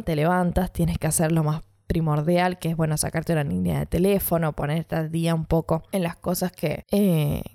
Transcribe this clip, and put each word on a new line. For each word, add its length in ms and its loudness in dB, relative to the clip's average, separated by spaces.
te 100 -2
levantas, 580 2
tienes 260 0
que 80 -2
hacer 260 2
lo 100 4
más 200 -2
primordial, 720 2
que 120 -4
es, 60 -2
bueno, 200 2
sacarte 360 -2
una 120 2
línea 360 0
de 60 -2
teléfono, 680 2
ponerte 420 -4
al 140 -4
día 240 0
un 120 -2
poco 360 0
en 100 0
las 140 -4
cosas 360 -4
que, 400 -6
eh, 500 2